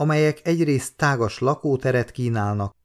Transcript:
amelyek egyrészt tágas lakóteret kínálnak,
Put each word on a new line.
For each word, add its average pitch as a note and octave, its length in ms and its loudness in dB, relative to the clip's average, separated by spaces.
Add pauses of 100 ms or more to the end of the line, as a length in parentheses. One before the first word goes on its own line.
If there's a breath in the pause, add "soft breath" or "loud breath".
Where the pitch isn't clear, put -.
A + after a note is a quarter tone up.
amelyek D3+ 460 0
egyrészt D#3+ 500 0
tágas B2+ 420 0
lakóteret C3 720 0
kínálnak, G#2 760 -2